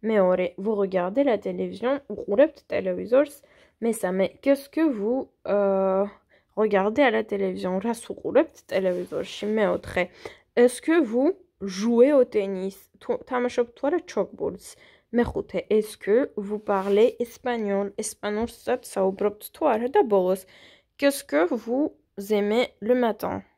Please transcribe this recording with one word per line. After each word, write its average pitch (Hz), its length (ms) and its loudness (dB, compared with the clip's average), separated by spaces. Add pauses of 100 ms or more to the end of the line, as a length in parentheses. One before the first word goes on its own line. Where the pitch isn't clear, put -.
მეორე, 185 440 2 (100)
vous 208 180 -2
regardez 190 480 0
la 240 140 2
télévision, 190 640 -4 (100)
უყურებთ 226 560 0
ტელევიზორს, 190 680 -2 (420)
მესამე, 190 460 -2 (180)
qu'est-ce 277 240 2
que 311 160 -2
vous, 247 460 -2 (180)
euh, 196 560 2 (540)
regardez 214 460 2
à 254 80 4
la 220 120 0
télévision, 190 560 -4
რას 226 320 -4
უყურებთ 214 560 -2
ტელევიზორში, 180 800 -4
მეოთხე, 185 560 0 (540)
est-ce 240 240 4
que 330 180 2
vous 262 320 2 (300)
jouez 233 500 4
au 269 140 6
tennis, 196 500 -4 (240)
თუ, - 240 -6
თამაშობთ 247 560 -2
თუ 269 140 -2
არა 359 60 0 (120)
ჩოგბურთს, - 640 -6 (400)
მეხუთე, - 440 -2 (100)
est-ce 214 260 0
que 202 220 0 (180)
vous 208 240 -8
parlez 202 640 2
espagnol, 208 720 -4
ესპანურ 214 560 -6
სად - 320 -6
საუბრობთ 196 720 -4
თუ 214 160 0
არა 226 240 -2
და 415 80 6
ბოლოს, 190 400 2 (560)
qu'est-ce 277 240 0
que 311 240 0
vous 254 480 -2 (340)
aimez 208 520 0
le 226 140 2
matin. 196 460 -2 (160)